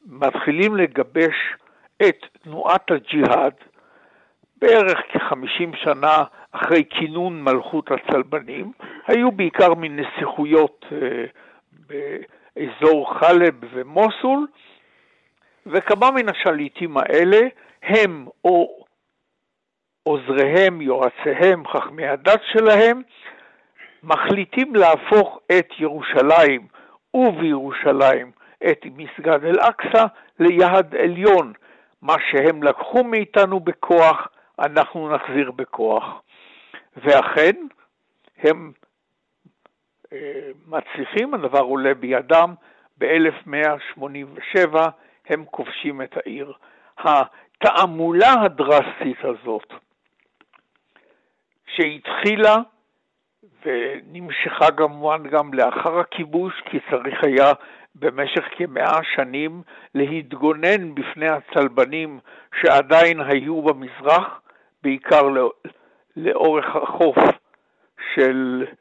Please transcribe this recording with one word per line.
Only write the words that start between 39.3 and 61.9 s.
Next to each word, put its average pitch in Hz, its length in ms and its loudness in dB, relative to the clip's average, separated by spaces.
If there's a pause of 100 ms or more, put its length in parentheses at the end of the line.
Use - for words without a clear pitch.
אה, 143 360 -14 (180)
מצליחים, 160 680 -6
הדבר 139 280 -2
עולה 135 320 0
בידם. 131 600 0 (440)
באלף 160 360 0 (120)
מאה 151 300 -4 (180)
שמונים 139 400 -14
ושבע 160 540 0 (420)
הם 151 160 -4
כובשים 143 560 -10
את - 160 -12
העיר. 143 360 -12 (440)
התעמולה 170 1400 2
הדרסטית 143 840 0
הזאת, 117 500 -8 (2000)
שהתחילה 202 800 0 (1120)
ונמשכה 151 1120 -4
כמובן 151 460 -4
גם 147 300 -4
לאחר 156 460 -2
הכיבוש, 175 540 -6 (120)
כי 147 140 -8 (100)
צריך 131 340 -6
היה 139 300 4 (420)
במשך 139 480 -4 (140)
כמאה 160 420 -2 (160)
שנים 147 460 -6 (340)
להתגונן 151 1000 -2
בפני 151 340 -6
הצלבנים 143 920 -2 (420)